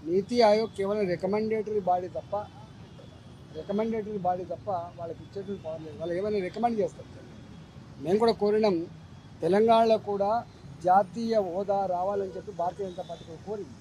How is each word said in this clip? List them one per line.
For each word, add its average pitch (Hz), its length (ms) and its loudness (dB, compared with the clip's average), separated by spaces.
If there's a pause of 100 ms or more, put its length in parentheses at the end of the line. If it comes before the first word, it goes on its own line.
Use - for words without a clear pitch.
నీతి 196 280 2 (120)
ఆయోగ్ 214 280 4
కేవలం 202 340 0
రికమెండేటరీ 214 760 0
బాడీ 180 280 2
తప్ప, 202 200 -6 (1200)
రికమెండేటరీ 214 680 -2
బాడీ 180 260 0
తప్ప 165 160 -8 (300)
వాళ్ళకి 170 260 -10
ఇచ్చేటువంటి 196 400 -10
పవర్ 160 200 -8
లేదు. 151 160 -12
వాళ్ళు 170 180 -2
ఏమైనా 208 280 0
రికమెండ్ 226 340 0
చేస్తారు. - 280 -2 (960)
మేము 185 180 4
కూడా 233 200 6
కోరినాం 208 340 4 (680)
తెలంగాణలో 220 560 6 (120)
కూడా 202 200 2 (560)
జాతీయ 214 480 4 (140)
హోదా 196 300 0 (160)
రావాలని 190 420 -2
చెప్పి 190 240 -10
భారతీయ 185 260 -2
జనతా 175 220 -8
పార్టీ 165 220 -12
కూడా 156 180 -14
కోరింది. 196 320 -8